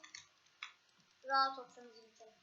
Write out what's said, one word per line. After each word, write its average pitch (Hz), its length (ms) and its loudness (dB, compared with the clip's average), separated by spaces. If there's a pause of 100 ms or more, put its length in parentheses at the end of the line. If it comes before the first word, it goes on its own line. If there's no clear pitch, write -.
(1200)
rahat 269 340 4
olsun 247 360 -16
bizim 220 160 -20
için. 220 320 -20